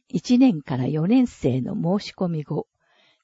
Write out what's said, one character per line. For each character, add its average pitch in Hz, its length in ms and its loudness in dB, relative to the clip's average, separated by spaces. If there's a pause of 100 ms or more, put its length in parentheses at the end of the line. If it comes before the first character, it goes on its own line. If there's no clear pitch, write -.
一 247 300 0
年 214 220 4
か 135 160 -6
ら 127 100 -2
四 156 200 -2
年 247 200 4
生 131 340 -2
の - 120 -6
申 180 320 -2
し - 80 -16
込 185 140 -4
み 156 160 -4
後、 - 240 -8 (560)